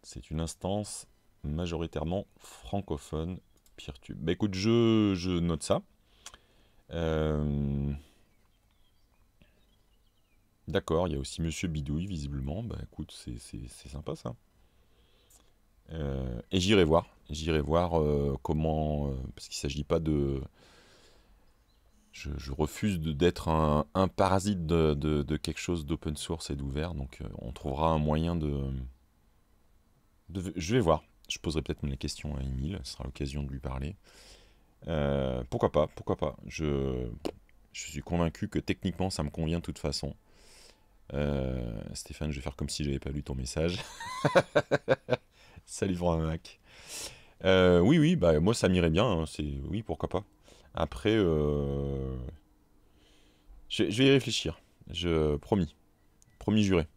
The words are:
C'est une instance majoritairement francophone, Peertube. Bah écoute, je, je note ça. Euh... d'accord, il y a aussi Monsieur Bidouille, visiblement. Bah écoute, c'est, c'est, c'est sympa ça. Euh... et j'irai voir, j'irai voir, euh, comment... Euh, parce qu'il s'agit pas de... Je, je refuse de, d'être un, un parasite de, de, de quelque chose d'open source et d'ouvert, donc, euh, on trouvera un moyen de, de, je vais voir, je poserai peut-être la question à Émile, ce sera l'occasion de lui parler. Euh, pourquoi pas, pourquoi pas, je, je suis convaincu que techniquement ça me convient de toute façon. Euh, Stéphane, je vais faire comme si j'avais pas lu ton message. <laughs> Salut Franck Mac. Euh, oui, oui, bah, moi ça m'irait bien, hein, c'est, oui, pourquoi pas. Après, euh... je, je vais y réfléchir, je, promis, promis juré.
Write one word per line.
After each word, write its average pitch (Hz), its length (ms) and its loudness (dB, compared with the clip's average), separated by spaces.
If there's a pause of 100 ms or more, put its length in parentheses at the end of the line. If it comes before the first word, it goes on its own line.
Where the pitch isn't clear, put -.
C'est - 300 -14
une 78 80 -2
instance 95 680 -6 (360)
majoritairement 82 800 -4 (120)
francophone, 82 1000 -8 (360)
Peertube. - 440 -14
Bah 80 120 0
écoute, 95 240 0
je, 110 600 4
je 92 140 -2
note 85 320 2
ça. 139 220 0 (1080)
Euh... 73 1000 0 (2750)
d'accord, 85 400 0
il 80 60 -2
y - 20 -2
a 69 40 -2
aussi 76 240 -6
Monsieur 82 240 -2
Bidouille, 78 400 -2
visiblement. 71 560 -6
Bah 82 180 -8
écoute, - 340 -12
c'est, 117 220 -12
c'est, - 300 -14
c'est - 220 -18
sympa - 260 -8
ça. - 180 -12 (1600)
Euh... 67 500 -4 (100)
et 95 80 4
j'irai 95 240 6
voir, 82 240 6 (220)
j'irai 78 320 0
voir, 82 380 2
euh, 71 440 2
comment... 78 680 0
Euh, 67 60 -4 (200)
parce - 120 -16
qu'il - 100 -10
s'agit 71 260 -4
pas 82 160 2
de... 71 420 0 (1700)
Je, - 260 -10
je 67 140 -8
refuse 80 480 0
de, 78 120 -2
d'être 82 360 2
un, 78 380 4 (100)
un 95 120 4
parasite 95 580 2
de, 80 280 4
de, 73 300 0
de 76 140 -2
quelque - 220 -6
chose 82 260 -4
d'open 76 300 -4
source - 360 -8
et 73 40 -2
d'ouvert, 69 380 -4
donc, 67 280 -10
euh, - 60 -10 (120)
on - 120 -10
trouvera 76 380 0
un 80 80 4
moyen 78 380 2
de, 71 360 -2 (1600)
de, 90 260 -6
je 90 200 -2
vais 131 40 6
voir, 80 240 4 (240)
je - 120 -8
poserai 78 240 -2
peut-être - 240 -6
la 67 80 -2
question 73 420 -6
à 67 60 -4
Émile, 67 400 -4
ce - 100 -12
sera - 100 -10
l'occasion 69 380 -6
de 69 80 -6
lui 67 100 -8
parler. 65 360 -6 (920)
Euh, 69 600 0
pourquoi - 220 0
pas, 76 160 4
pourquoi - 300 -4
pas, - 280 -4
je, 67 640 -2 (640)
je - 140 -12
suis 73 140 -10
convaincu 85 460 -2
que 80 120 -2
techniquement 92 500 -2
ça 80 140 -4
me 73 80 -2
convient 82 260 -2
de 85 60 -4
toute - 160 -8
façon. 71 360 -4 (960)
Euh, 65 680 -2 (120)
Stéphane, - 360 -8
je 69 60 -4
vais 67 80 -10
faire 73 120 -8
comme 76 140 -4
si - 140 -6
j'avais 69 160 -2
pas - 100 -8
lu 71 140 -6
ton 67 100 -8
message. 78 460 -2 (440)
<laughs> - 1400 -2
Salut 98 300 -4
Franck 85 260 0
Mac. 80 380 -6 (840)
Euh, 92 360 8
oui, 131 200 8
oui, 165 160 6
bah, 82 240 6
moi 98 140 4
ça 104 160 2
m'irait 90 200 6
bien, 90 160 4
hein, 85 220 2
c'est, 71 400 -6
oui, 90 160 -4
pourquoi - 260 -4
pas. 101 140 -2 (500)
Après, 104 420 0
euh... 69 1000 2 (1500)
je, - 220 0
je 104 80 0
vais 135 100 6
y 135 40 8
réfléchir, 113 500 2 (280)
je, 80 480 2
promis, 90 380 0 (600)
promis 107 260 2
juré. 90 340 4